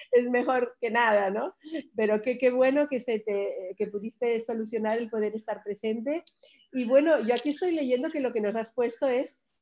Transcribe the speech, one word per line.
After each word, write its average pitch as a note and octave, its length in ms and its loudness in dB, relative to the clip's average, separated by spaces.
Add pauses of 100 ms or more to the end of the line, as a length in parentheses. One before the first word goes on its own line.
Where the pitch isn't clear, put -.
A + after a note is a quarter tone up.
(120)
es B3 180 4
mejor B3 520 0
que A#3 100 -2
nada, G#3+ 380 4
¿no? A#3 260 -4 (400)
Pero G#3+ 260 2
qué, B3 160 -2
qué B3+ 140 4
bueno C4+ 380 4
que, C4 100 -2
se A3+ 200 -2
te, G3 580 -4
que G#3 100 -2
pudiste A3+ 540 -2
solucionar A3 560 -2
el A#3 120 -4
poder G#3+ 260 -2
estar G#3+ 280 -8
presente. A3+ 600 -4 (500)
Y B3+ 100 -2
bueno, C#4+ 380 6
yo A3+ 120 2
aquí C#4+ 180 -2
estoy F4+ 200 -2
leyendo C#4 400 0
que D#4+ 80 -4
lo B3 140 -2
que A3+ 80 -2
nos G#3 160 -2
has A3 160 -6
puesto A#3+ 340 -2
es B3+ 300 -2 (240)